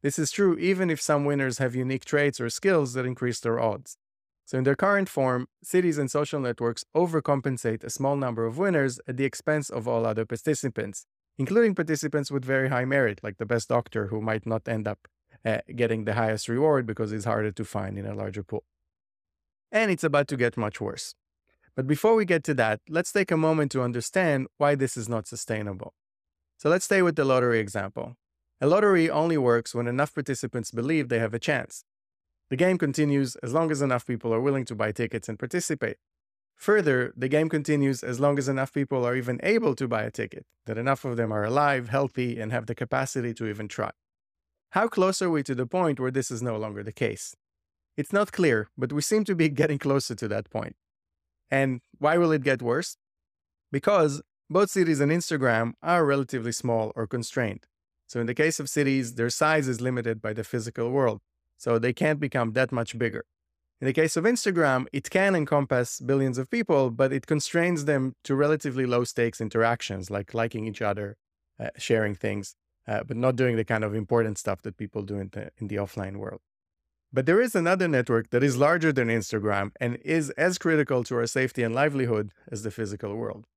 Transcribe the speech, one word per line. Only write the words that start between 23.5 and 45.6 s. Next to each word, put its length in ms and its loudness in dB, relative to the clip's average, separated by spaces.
to 100 -2
understand 680 0
why 160 4
this 240 -2
is 100 -8
not 180 -4
sustainable. 680 -8
So 100 -2
let's 160 2
stay 160 2
with 160 2
the 80 2
lottery 340 4
example. 580 -6
A 60 2
lottery 420 6
only 300 2
works 360 2
when 140 -2
enough 260 0
participants 560 -6
believe 380 -2
they 100 0
have 140 0
a 60 -4
chance. 460 -4
The 60 -2
game 200 4
continues 600 2
as 180 -6
long 160 2
as 100 0
enough 260 0
people 260 -2
are 80 2
willing 260 0
to 80 -8
buy 180 -2
tickets 360 -4
and 100 -8
participate. 580 -4
Further, 600 2
the 120 -2
game 200 4
continues 560 0
as 160 -4
long 180 4
as 100 -2
enough 240 -2
people 340 -2
are 100 0
even 260 -4
able 320 2
to 140 -4
buy 140 0
a 80 -6
ticket, 340 -8
that 120 -4
enough 280 -2
of 100 -4
them 160 0
are 120 0
alive, 440 0
healthy, 500 -2
and 140 -6
have 140 -4
the 80 -6
capacity 600 -4
to 120 -8
even 220 -8
try. 220 -6
How 160 2
close 360 2
are 80 0
we 140 0
to 100 -4
the 120 -2